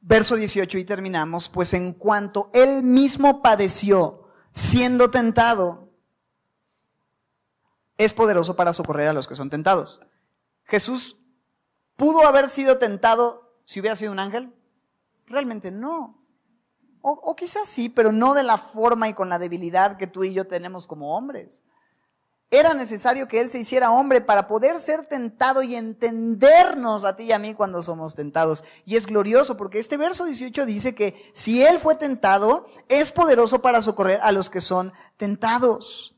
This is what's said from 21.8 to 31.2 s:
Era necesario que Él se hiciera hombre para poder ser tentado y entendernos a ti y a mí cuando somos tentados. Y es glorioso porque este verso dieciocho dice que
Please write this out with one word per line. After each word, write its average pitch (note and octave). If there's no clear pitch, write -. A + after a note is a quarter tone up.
Era D#4
necesario B3
que A3+
Él B3
se A#3+
hiciera A#3+
hombre C4
para G3+
poder A#3+
ser D#4
tentado C4
y B3
entendernos A#3
a G3
ti A3+
y A3+
a G#3+
mí G#3+
cuando F#3+
somos D#3+
tentados. D#3
Y G#3
es G#3
glorioso G#3+
porque G3
este A#3
verso F4
dieciocho B3+
dice G#3+
que -